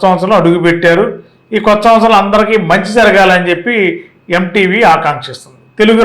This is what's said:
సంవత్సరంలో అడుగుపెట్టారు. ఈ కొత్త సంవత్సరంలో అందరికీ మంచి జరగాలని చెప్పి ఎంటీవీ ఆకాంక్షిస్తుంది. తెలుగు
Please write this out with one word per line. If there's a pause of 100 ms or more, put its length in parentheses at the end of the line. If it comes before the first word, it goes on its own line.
సంవత్సరంలో
అడుగుపెట్టారు. (520)
ఈ
కొత్త
సంవత్సరంలో
అందరికీ (140)
మంచి
జరగాలని
చెప్పి (600)
ఎంటీవీ (140)
ఆకాంక్షిస్తుంది. (220)
తెలుగు